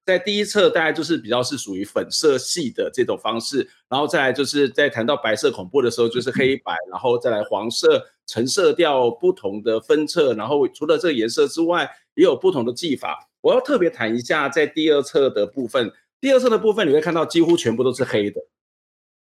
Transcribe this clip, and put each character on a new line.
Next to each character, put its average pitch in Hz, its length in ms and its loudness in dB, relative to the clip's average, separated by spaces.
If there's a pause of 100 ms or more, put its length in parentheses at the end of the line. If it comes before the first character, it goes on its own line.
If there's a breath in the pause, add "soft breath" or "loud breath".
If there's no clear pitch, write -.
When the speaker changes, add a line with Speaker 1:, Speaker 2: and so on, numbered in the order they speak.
Speaker 1:
在 185 120 2
第 202 200 -2
一 208 80 0
册 196 240 4
大 170 120 0
概 156 120 0
就 156 100 -4
是 160 140 0
比 107 100 -8
较 120 160 0
是 135 140 -6
属 101 180 -8
于 95 80 -4
粉 101 260 -4
色 143 280 2
系 127 340 -6
的 - 220 -4
这 123 100 0
种 104 140 -4
方 113 240 -4
式， 127 260 -4 (220 loud breath)
然 131 100 -2
后 151 80 -2
再 156 140 0
来 131 100 2
就 139 140 -2
是 139 240 2
在 147 200 2
谈 117 160 -4
到 143 120 0
白 110 180 -2
色 131 160 0
恐 95 160 -8
怖 139 140 0
的 117 100 2
时 - 80 -4
候 117 80 4
就 120 140 -4
是 123 100 -4
黑 135 240 2
白， 98 180 -6
Speaker 2:
嗯， 85 140 -6
嗯。 92 40 -18
Speaker 1:
然 92 80 -10
后 120 200 0
再 123 100 -2
来 107 140 -2
黄 107 260 -4
色、 143 380 2 (180 loud breath)
橙 120 220 -4
色 160 240 2
调 135 400 2
不 180 220 0
同 104 280 -8
的 113 200 0
分 151 260 2
册， 147 280 2
然 107 120 -6
后 143 220 2
除 - 160 -10
了 156 120 2
这 170 120 0
个 151 40 0
颜 113 160 0
色 143 160 0
之 139 160 -4
外， 165 280 0 (260 loud breath)
也 151 80 6
有 156 140 4
不 185 120 2
同 143 140 0
的 120 80 -2
技 139 240 -4
法。 - 340 -10 (120)
我 160 120 2
要 247 60 2
特 262 180 0
别 175 120 2
谈 117 260 -4
一 120 60 -4
下 147 260 -2
在 151 180 0
第 156 280 0
二 147 80 2
册 135 280 2
的 104 160 -2
部 123 220 -6
分， 117 240 -2 (300 soft breath)
第 269 100 2
二 262 80 6
册 247 100 2
的 226 80 2
部 214 140 2
分 202 160 0
你 135 60 2
会 151 80 4
看 160 120 -2
到 160 120 0
几 165 160 2
乎 165 160 4
全 117 180 0
部 123 80 0
都 127 100 0
是 131 120 -2
黑 104 260 -2
的， - 80 -10 (840)